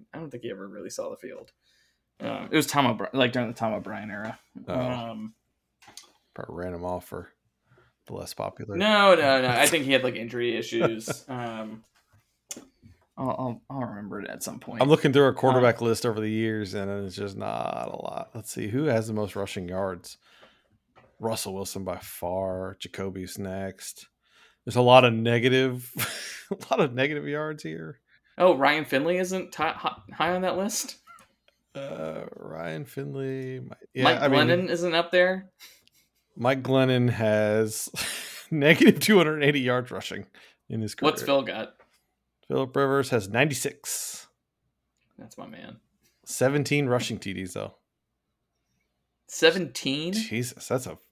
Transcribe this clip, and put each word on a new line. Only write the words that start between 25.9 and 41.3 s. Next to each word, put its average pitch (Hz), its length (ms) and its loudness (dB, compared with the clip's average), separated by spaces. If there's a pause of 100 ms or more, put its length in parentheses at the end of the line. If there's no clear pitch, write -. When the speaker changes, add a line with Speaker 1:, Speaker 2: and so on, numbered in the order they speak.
Speaker 2:
<laughs> - 40 -8
a 196 40 -4 (160)
lot 254 80 0
of 143 140 2
negative 147 340 -2
yards 151 340 -6
here. 160 380 -12 (400)
Speaker 1:
Oh, 180 180 8
Ryan 147 280 4
Finley 156 320 2
isn't 185 340 -4
ti-, - 120 -6
hi-, - 340 -4 (160)
high 170 200 0
on 185 80 -2
that 185 160 -2
list? - 380 -4 (800)
Speaker 2:
Uh, 80 460 -8 (160)
Ryan 85 480 -8
Finley. 135 760 -8
My, 131 160 -14 (180)
yeah, 131 120 0
Speaker 1:
Mike 156 160 6
Speaker 2:
I 147 80 4
mean, 135 180 6
Speaker 1:
Glennon 175 220 4
isn't 170 260 0
up 170 160 0
there? 185 400 2 (840)
Speaker 2:
Mike 127 280 2
Glennon 131 480 4
has 107 800 2 (320)
<laughs> - 280 -16
negative 156 500 8
two 214 180 6
hundred 156 260 4
eighty 143 160 4
yards 123 320 2
rushing 95 340 -8 (440)
in 113 120 -6
his 104 140 -8
career. 151 160 2
Speaker 1:
What's - 100 -6
Phil 277 220 2